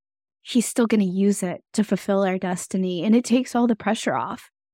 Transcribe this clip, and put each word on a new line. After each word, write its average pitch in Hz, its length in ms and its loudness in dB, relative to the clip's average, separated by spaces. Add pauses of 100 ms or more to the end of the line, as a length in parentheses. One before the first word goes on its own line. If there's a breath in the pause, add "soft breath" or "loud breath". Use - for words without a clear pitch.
(420)
he's - 240 0
still 233 200 0
gonna 214 180 2
use 196 380 2
it 180 200 -6 (100)
to 214 120 2
fulfill 196 400 0
our 185 120 0
destiny. 185 680 -4
And 220 140 4
it 240 80 2
takes 254 300 0
all 240 120 2
the 240 100 2
pressure - 380 -2
off. 131 360 -6 (240)